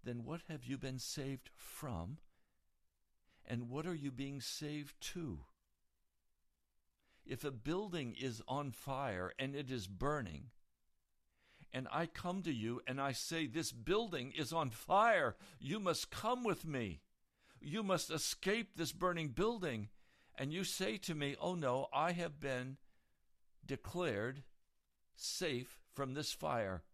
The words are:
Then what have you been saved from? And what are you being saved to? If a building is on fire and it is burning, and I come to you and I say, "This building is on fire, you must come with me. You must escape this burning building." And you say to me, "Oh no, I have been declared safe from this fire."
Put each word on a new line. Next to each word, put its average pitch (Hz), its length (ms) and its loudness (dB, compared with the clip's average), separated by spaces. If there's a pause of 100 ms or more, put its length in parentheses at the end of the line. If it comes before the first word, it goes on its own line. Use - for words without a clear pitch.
Then 120 220 -4
what 156 240 -4
have 147 160 -6
you 131 120 -2
been 131 220 -4
saved 135 560 -4
from? 117 640 -4 (1300)
And 120 260 -2
what 151 160 -2
are 180 80 0
you 143 160 -2
being 139 300 -6
saved 147 600 -6 (120)
to? 110 340 -4 (1800)
If 131 180 -6
a 143 60 0
building 147 640 -2
is 123 340 -4
on 139 220 0
fire 117 680 -2
and 135 160 -2
it 139 160 -4
is 117 160 -2
burning, 107 640 -2 (1200)
and 131 220 -4
I 165 140 0
come 185 380 -4
to 165 80 2
you 117 340 0
and 131 120 -4
I 139 140 0
say, 165 340 0
"This 131 260 -2
building 147 600 0
is 151 180 0
on 156 200 2
fire, 185 680 6 (220)
you 143 200 -2
must 180 320 2
come 247 320 2
with 190 220 2
me. 117 380 0 (580)
You 156 220 -2
must 185 280 4
escape 190 680 0
this 156 160 -2
burning 165 400 2
building." 160 580 2 (460)
And 143 180 -2
you 190 100 2
say 208 340 0
to 180 160 -2
me, 143 220 0
"Oh 175 180 2
no, 135 380 4
I 156 200 6
have 165 280 -2
been 131 380 -2 (880)
declared 135 800 0 (680)
safe - 680 -2 (100)
from 131 220 -2
this 151 180 0
fire." 107 600 2